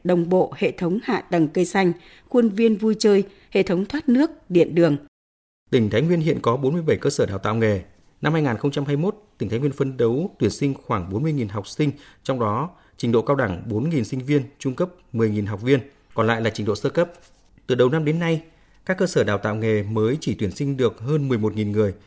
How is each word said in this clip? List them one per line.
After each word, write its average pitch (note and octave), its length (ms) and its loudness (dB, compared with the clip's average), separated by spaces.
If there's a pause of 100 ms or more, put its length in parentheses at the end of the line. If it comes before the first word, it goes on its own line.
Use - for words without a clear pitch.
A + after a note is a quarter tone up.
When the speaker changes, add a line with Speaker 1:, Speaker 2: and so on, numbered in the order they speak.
Speaker 1:
đồng F3 260 2
bộ F#3 280 2
hệ F#3+ 140 0
thống F#3 320 -2
hạ - 180 -2
tầng E3 260 0
cây F3+ 180 0
xanh, F#3 280 2 (360)
khuôn A#3 200 4
viên A3 260 2
vui A3 240 0
chơi, G3+ 240 4 (280)
hệ G3 120 2
thống F#3+ 220 0
thoát C#4+ 240 -4
nước, C4+ 220 4 (180)
điện E3 260 4
đường. D#3+ 220 4 (720)
Speaker 2:
Tỉnh A2+ 200 4
Thái G#2 120 2
Nguyên E3+ 200 2
hiện D#3 200 0
có A#2 160 2
bốn C#3 160 0
mươi E3+ 80 -2
bảy D#3 160 0
cơ C3+ 120 -2
sở - 160 0
đào G2 120 -4
tạo G#2+ 180 -2
nghề. G#2+ 260 2 (400)
Năm D3+ 120 0
hai D#3+ 80 0
nghìn B2 160 0
không C#3+ 140 -2
trăm C#3+ 140 -4
hai C#3+ 100 -2
mươi D3 80 -2
mốt, G#3 120 -2 (220)
tỉnh G#2 120 -6
Thái A#2 100 -2
Nguyên C#3+ 120 -2
phấn C3+ 260 -4
đấu B2+ 420 0
tuyển G#2 100 2
sinh C#3 240 -2
khoảng F#2+ 360 -6
bốn G#2+ 140 -4
mươi D#3 100 0
nghìn B2 140 -2
học G2+ 200 -8
sinh, D3+ 240 -2 (320)
trong B2+ 160 -4
đó A#2 300 -2 (280)
trình A#2 140 -2
độ A#2+ 100 4
cao C#3+ 140 0
đẳng G2 300 -2
bốn A2+ 240 -2
nghìn C3+ 160 0
sinh C3 200 -6
viên, C#3+ 180 2 (160)
trung C3 160 -6
cấp F3+ 140 -2 (240)
mười A2+ 160 2
nghìn G#2 160 -2
học G#2 160 -6
viên, C3 180 2 (340)
còn A2 140 0
lại A2+ 140 0
là A2+ 80 0
trình G#2+ 160 -4
độ G2+ 100 0
sơ C3+ 140 -4
cấp. F3 220 0 (560)
Từ B2+ 80 0
đầu B2 140 4
năm D#3 160 0
đến D#3+ 140 0
nay, E3 240 0 (420)
các F#3 120 -2
cơ F#3 100 0
sở C#3+ 160 2
đào G2+ 140 0
tạo G#2 180 -4
nghề A2 280 0
mới A2 380 0
chỉ - 140 -4
tuyển F#2 160 -4
sinh C#3 260 -4
được A#2+ 220 0
hơn C#3 300 -2
mười B2 80 0
một G#2+ 180 -2
nghìn G#2+ 160 -2
người, G#2 220 0 (140)